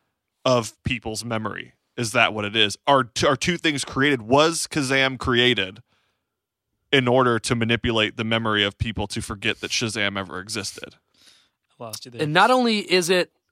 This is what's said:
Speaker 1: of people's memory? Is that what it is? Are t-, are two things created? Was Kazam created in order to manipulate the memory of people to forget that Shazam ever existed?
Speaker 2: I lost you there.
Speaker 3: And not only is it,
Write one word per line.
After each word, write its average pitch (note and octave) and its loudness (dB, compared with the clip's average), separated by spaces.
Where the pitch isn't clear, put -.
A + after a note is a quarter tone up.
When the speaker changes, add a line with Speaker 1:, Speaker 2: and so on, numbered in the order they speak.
Speaker 1:
of B2 0
people's A2 -6
memory? A2 -8
Is A#2 -4
that A2 4
what G#2+ -4
it G2+ -4
is? G#2 2
Are C3 6
t-, - -2
are C#3 4
two F3 -2
things D3+ -2
created? C3 0
Was D3+ 4
Kazam C3+ 0
created A#2 0
in C3 2
order B2 2
to - -4
manipulate A2+ -2
the A#2 -4
memory A2 0
of G2+ -6
people A2 -6
to A2+ -8
forget G#2 -6
that F#2+ -8
Shazam G#2 -4
ever F#2 -8
existed? G#2 -10
Speaker 2:
I B2 -16
lost G#2+ -12
you B2+ -18
there. F#2+ -8
Speaker 3:
And D3+ -2
not G3+ 6
only A#3+ 2
is F3+ 0
it, F3+ 0